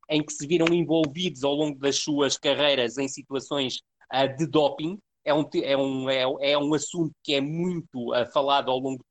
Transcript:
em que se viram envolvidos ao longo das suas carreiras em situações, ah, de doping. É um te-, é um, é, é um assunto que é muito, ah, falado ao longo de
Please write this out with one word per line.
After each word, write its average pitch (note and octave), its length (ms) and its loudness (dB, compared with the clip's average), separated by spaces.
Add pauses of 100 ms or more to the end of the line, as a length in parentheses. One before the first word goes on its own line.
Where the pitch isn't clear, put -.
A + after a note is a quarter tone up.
em D3+ 140 2
que - 100 -10
se D3 120 -8
viram E3 260 2
envolvidos D#3+ 720 0
ao C#3+ 120 2
longo D3 240 -2
das C#3 180 0
suas C#3+ 400 0
carreiras C3 600 2
em C#3 100 -2
situações, C3+ 760 -6 (280)
ah, C3 180 2
de C3 180 -2
doping. D#3 540 0 (260)
É D3+ 80 2
um D3+ 100 4
te-, E3+ 180 -2
é C#3 140 2
um, C3+ 340 0
é, C3+ 120 2 (320)
é D3 40 4
um D3 160 0
assunto D#3 380 -2 (100)
que D3+ 120 -2
é C#3 80 2
muito, D#3 720 -4
ah, A#2+ 140 2
falado C#3 440 2
ao C3 80 0
longo C3 200 -4
de - 120 -20